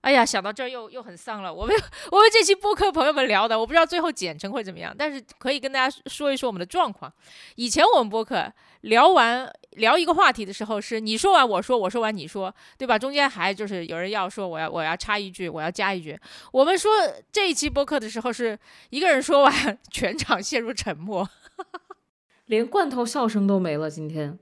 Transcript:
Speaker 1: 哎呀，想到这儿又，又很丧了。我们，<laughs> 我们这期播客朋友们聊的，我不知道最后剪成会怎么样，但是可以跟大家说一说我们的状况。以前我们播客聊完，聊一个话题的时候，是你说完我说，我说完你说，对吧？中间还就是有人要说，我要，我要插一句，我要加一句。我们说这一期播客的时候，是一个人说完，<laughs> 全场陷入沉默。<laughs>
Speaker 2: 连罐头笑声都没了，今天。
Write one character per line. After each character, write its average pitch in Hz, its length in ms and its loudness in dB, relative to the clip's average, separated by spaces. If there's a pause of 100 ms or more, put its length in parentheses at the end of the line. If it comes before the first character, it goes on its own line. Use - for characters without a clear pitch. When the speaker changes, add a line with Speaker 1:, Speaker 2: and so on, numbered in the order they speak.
Speaker 1:
哎 269 100 0
呀， 254 140 6
想 190 180 -2
到 202 80 -6
这 214 100 -10
儿 254 60 -6
又， 247 220 -12
又 254 120 -14
很 180 140 -18
丧 208 260 -12
了。 185 100 -10
我 180 140 -8
们， 392 80 2 (180)
<laughs> - 200 -14
我 370 80 4
们 440 100 10
这 440 140 6
期 359 100 4
播 403 220 0
客 403 160 2
朋 294 160 2
友 302 60 2
们 269 120 2
聊 208 220 2
的， 220 100 0
我 226 80 0
不 226 60 -12
知 320 60 4
道 330 80 6
最 339 160 -2
后 330 100 -2
剪 170 260 -8
成 196 140 -10
会 254 100 -6
怎 190 100 -10
么 165 60 -16
样， 170 180 -10
但 302 160 -4
是 269 120 -12 (160)
可 262 100 -4
以 285 80 0
跟 269 140 -6
大 262 180 0
家 - 80 -10 (100)
说 285 240 -4
一 269 40 0
说 262 120 -6
我 233 40 -2
们 190 80 -8
的 180 60 -6
状 311 260 -2
况。 180 200 -16 (440)
以 240 140 -6
前 254 140 4 (120)
我 262 80 6
们 214 60 -4
播 220 140 -2
客 208 280 -4 (300)
聊 233 260 6
完， 254 420 4 (280)
聊 226 200 4
一 - 60 2
个 320 100 0
话 349 160 6
题 233 160 -4
的 190 60 -12
时 208 140 -8
候， 214 140 -4
是 220 200 -6
你 220 180 -4
说 - 140 2
完 285 160 6
我 202 140 0
说， 247 160 0
我 190 120 0
说 233 120 -4
完 214 140 -2
你 160 120 -12
说， 190 260 -10 (240)
对 262 80 -8
吧？ 226 140 2
中 269 140 -6
间 285 160 2
还 196 240 -4
就 208 120 -8
是 185 200 -8
有 165 120 -8
人 185 140 -6
要 196 180 -4
说， 202 160 -8
我 165 140 -8
要， 160 100 -4
我 165 140 -4
要 160 120 -2
插 208 220 -4
一 196 140 -8
句， 180 160 -10
我 156 140 -8
要 165 100 -4
加 196 220 -4
一 180 80 -8
句。 151 180 -14 (320)
我 262 140 4
们 359 120 2
说 427 140 2 (400)
这 403 180 0
一 311 40 0
期 294 160 -2
播 285 160 0
客 294 120 -4
的 220 120 -6
时 220 100 -10
候， 233 140 -4
是 226 260 -4 (300)
一 262 100 -6
个 370 80 2
人 277 160 4
说 285 200 4
完， 269 360 2
<laughs> - 100 -20
全 214 280 -4
场 208 260 -2
陷 233 180 -2
入 233 120 -6
沉 190 240 -6
默。 190 300 -6 (640)
<laughs> - 560 -20
Speaker 2:
连 233 200 0
罐 349 220 0
头 247 160 -2
笑 240 200 -2
声 208 220 0
都 196 100 4
没 165 200 0
了， 156 120 -4
今 156 200 -10
天。 156 320 -6